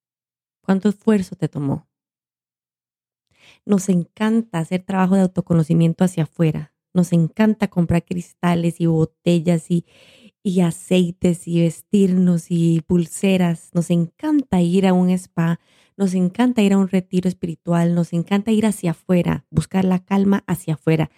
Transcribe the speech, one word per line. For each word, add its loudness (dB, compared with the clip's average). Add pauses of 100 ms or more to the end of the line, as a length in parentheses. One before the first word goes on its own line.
(600)
¿Cuánto -2
esfuerzo -2
te -4
tomó? -6 (1800)
Nos 0
encanta -2
hacer -4
trabajo 0
de 4
autoconocimiento 0
hacia -2
afuera. -4 (200)
Nos 0
encanta 0
comprar -2
cristales -4
y 0
botellas 0
y, -2 (600)
y 0
aceites -2
y 0
vestirnos 0
y 0
pulseras. -2
Nos -2
encanta -2
ir 2
a 2
un 2
spa. -2 (380)
Nos -2
encanta 0
ir 2
a 2
un 2
retiro -2
espiritual. -2
Nos -2
encanta -2
ir 2
hacia -4
afuera, -2
buscar -2
la -2
calma 0
hacia -6
afuera. -2